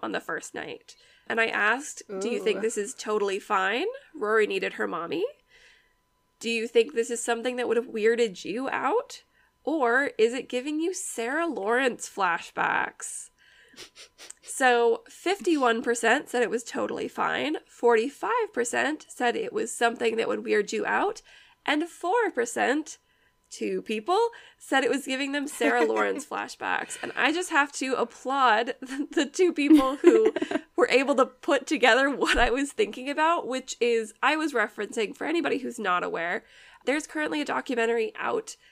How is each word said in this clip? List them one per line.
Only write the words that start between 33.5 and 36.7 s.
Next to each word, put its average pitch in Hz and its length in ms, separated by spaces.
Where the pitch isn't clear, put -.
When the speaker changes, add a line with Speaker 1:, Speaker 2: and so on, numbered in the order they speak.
Speaker 1:
is, 226 420
I 285 140
was 311 180
referencing, 214 600
for - 120
anybody 311 320
who's 240 200
not 180 260
aware, 175 400